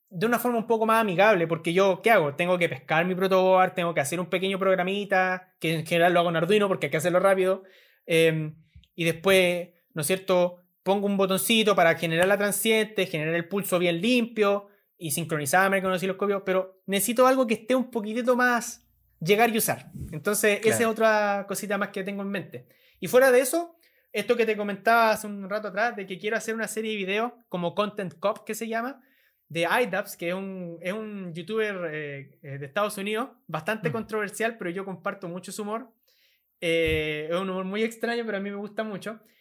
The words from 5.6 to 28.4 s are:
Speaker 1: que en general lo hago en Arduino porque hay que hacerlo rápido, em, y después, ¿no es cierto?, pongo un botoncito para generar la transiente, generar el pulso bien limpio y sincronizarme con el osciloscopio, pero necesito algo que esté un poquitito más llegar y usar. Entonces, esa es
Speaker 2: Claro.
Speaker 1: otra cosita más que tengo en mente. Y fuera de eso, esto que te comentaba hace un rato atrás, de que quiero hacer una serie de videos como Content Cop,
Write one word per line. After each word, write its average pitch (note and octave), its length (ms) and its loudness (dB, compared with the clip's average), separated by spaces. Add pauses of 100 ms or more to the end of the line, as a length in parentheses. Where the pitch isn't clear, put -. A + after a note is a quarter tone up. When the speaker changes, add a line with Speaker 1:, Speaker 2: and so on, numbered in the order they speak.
Speaker 1:
que E3 140 0
en D#3+ 120 -4
general F3 280 4
lo F3 60 6
hago E3+ 100 2
en E3 60 0
Arduino G3+ 320 4
porque F3 180 0
hay C#3 40 -2
que D#3+ 60 -2
hacerlo E3+ 240 2
rápido, F#3+ 420 2 (440)
em, D#3+ 500 2 (380)
y E3+ 100 -4
después, F3 640 2 (240)
¿no E3 80 -8
es D3+ 60 -4
cierto?, F3+ 560 0 (200)
pongo G3+ 240 0
un G3+ 120 0
botoncito G3 580 2
para E3 200 6
generar E3 300 2
la G3+ 120 2
transiente, G#3+ 680 0
generar D#3+ 300 -4
el E3+ 120 -2
pulso F#3+ 320 -2
bien E3+ 220 0
limpio G#3+ 680 2 (280)
y E3 140 -8
sincronizarme F3 720 0
con F#3 80 0
el F#3 60 0
osciloscopio, F#3+ 460 -2
pero F#3 440 -2
necesito A3 400 2
algo C4 200 4
que A3+ 80 0
esté B3 200 -2
un B3+ 160 0
poquitito A#3 440 -2
más A#3+ 540 -2 (320)
llegar G#3+ 340 4
y A3+ 40 2
usar. - 320 -2 (220)
Entonces, G#3 480 0
esa A3 100 2
es A3 80 2
Speaker 2:
Claro. A3+ 140 2
Speaker 1:
otra G#3 540 2
cosita G3+ 300 -4
más G3+ 140 -4
que G3 140 -8
tengo G3 180 -8
en G2 60 -6
mente. C3 380 -8 (320)
Y F3+ 100 -8
fuera B3+ 220 6
de B3 100 6
eso, E4 360 -4 (340)
esto G#3+ 280 -2
que A3 80 2
te G#3+ 100 -2
comentaba G#3 540 2
hace G#3+ 160 -2
un G3+ 240 -10
rato G#3 180 -6
atrás, G#3 260 -2
de G3+ 120 -10
que F#3+ 120 -10
quiero G#3 200 -4
hacer A3 160 -6
una A3 140 -4
serie A3 240 -6
de G#3+ 40 -4
videos G#3 360 -4 (180)
como F3 240 -4
Content G3+ 440 -4
Cop, - 280 -4